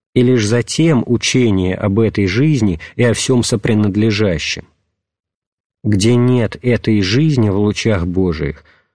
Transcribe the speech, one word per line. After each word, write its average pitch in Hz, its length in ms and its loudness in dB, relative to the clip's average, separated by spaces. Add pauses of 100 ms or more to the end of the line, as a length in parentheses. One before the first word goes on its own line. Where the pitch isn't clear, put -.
(140)
и 127 80 2
лишь 123 240 2
затем 120 600 0
учение 107 680 0
об 101 240 -2
этой 104 260 0
жизни 107 540 0 (160)
и 117 80 0
о 117 100 2
всём 123 300 0
сопринадлежащем. 104 1200 -2 (1200)
Где 107 320 2
нет 120 460 2
этой 110 400 0
жизни 120 480 0
в 95 80 0
лучах 104 500 0
Божиих, 85 560 -2 (320)